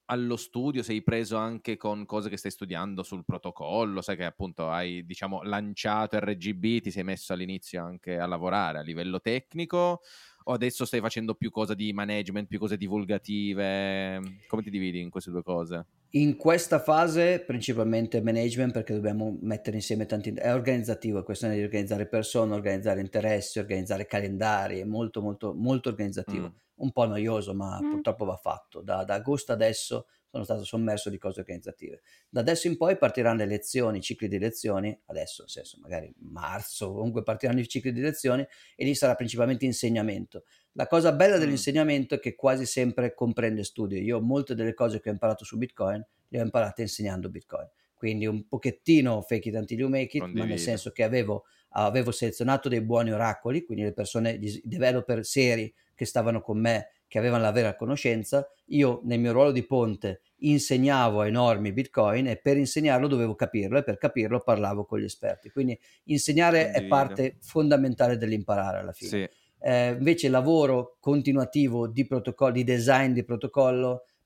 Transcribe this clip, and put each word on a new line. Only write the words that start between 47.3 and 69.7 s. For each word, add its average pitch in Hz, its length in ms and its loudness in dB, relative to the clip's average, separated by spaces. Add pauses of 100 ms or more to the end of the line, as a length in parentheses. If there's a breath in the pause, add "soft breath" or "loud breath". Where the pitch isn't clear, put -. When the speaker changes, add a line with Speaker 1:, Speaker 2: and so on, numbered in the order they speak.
Speaker 2:
Quindi 110 340 -4
un 107 200 -2
pochettino 127 760 4
fake 113 280 -2
it 104 60 -4
until 113 240 -4
you 135 100 0
make 135 280 -2
it, 90 160 -4
ma - 120 -2
nel 87 140 -2
Speaker 1:
Condivido. - 0 -
Speaker 2:
senso 87 320 -4
che - 120 -2
avevo, 110 420 0 (240 soft breath)
avevo 113 420 2
selezionato 123 560 0
dei 120 140 2
buoni 117 300 2
oracoli, 117 520 0
quindi 107 200 -4
le 104 100 -2
persone, 113 440 -2
gli 104 120 -6
s-, 110 140 -8
developer 123 600 0
seri 117 480 2 (220)
che - 100 -4
stavano 117 360 2
con 107 180 -2
me, 113 300 2 (180)
che 110 120 -2
avevano 120 240 4
la 107 80 4
vera 110 240 2
conoscenza. 123 760 0 (180 loud breath)
Io 131 380 4
nel 120 140 2
mio 120 120 4
ruolo 139 200 6
di 127 140 0
ponte 110 560 0 (180)
insegnavo 135 840 4
ai 107 100 2
normi 107 400 4
Bitcoin 120 560 2
e 113 100 -2
per 139 200 4
insegnarlo 143 500 4
dovevo 117 280 2
capirlo 107 420 0
e 143 60 4
per 104 140 -2
capirlo 117 440 0
parlavo 104 440 2
con 107 140 -2
gli 104 60 -2
esperti. 104 440 -6
Quindi 127 300 -2 (260 soft breath)
insegnare 160 680 4
è 113 140 2
Speaker 1:
Condivido. - 0 -
Speaker 2:
parte 135 540 2
fondamentale 135 800 4
dell'imparare 101 640 0
alla 95 120 -8
fine. - 280 -6
Speaker 1:
Sì. 95 100 -4 (300 soft breath)
Speaker 2:
Eh, 123 320 2